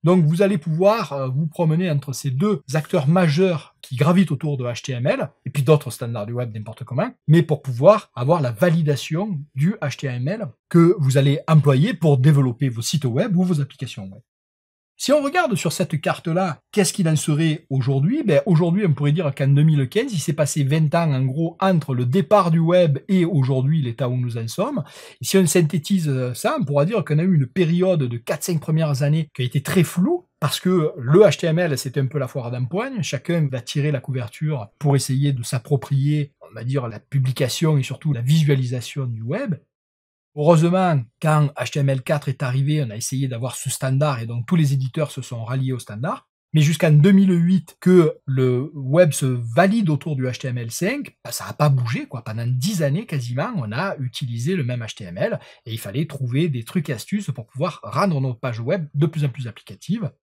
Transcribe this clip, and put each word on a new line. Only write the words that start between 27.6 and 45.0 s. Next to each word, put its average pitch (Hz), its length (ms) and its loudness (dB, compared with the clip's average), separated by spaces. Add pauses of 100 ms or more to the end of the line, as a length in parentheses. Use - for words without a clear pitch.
de 117 160 -4
quatre, - 240 -6
cinq 170 180 -2
premières 151 420 0
années 151 320 0
qui - 60 -10
a 127 60 -2
été 135 160 -2
très 185 220 2
floue, 302 440 -2 (100)
parce - 220 -4
que 180 380 2
le 139 220 4
H 185 180 6
T 170 80 -4
M 160 140 2
L, 151 180 0
c'était 139 220 -4
un 131 60 0
peu 143 120 -4
la 127 100 -4
foire 120 220 -8
d'empoigne. 185 500 -4
Chacun 156 500 -2
va 127 120 -6
tirer 147 300 -2
la 135 80 -2
couverture 127 680 -6 (100)
pour 139 180 2
essayer 139 360 0
de 120 100 -4
s'approprier, 143 1000 -2
on - 120 -20
va 113 80 -12
dire, 127 260 -4
la 110 120 -12
publication 139 800 0
et 127 40 0
surtout 143 300 -6
la 117 80 -4
visualisation 131 840 0
du 113 160 -8
web. 185 320 -4 (840)
Heureusement, 170 680 2 (180)
quand 151 360 2
H - 160 -6
T 147 80 -4
M 139 80 2
L 135 140 -2
quatre 147 260 -2
est 139 160 -6
arrivé, 139 420 0
on 110 40 -8
a 104 60 -12
essayé 131 300 -4
d'avoir 120 300 -8
ce - 120 -8
standard 135 540 -2
et 117 40 -8
donc 117 200 -6
tous - 80 0
les 147 180 2
éditeurs 139 380 -2